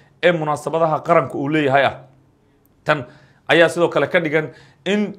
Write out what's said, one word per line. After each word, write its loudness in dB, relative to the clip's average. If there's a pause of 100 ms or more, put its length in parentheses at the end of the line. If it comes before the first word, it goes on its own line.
(240)
ee 4
munaasabadaha -2
qaranka 2
uu -4
leeyahay 2
ah. -2 (880)
Tan -2 (420)
ayaa 4
sidoo 0
kale -2
ka 0
dhigan -2 (360)
in -2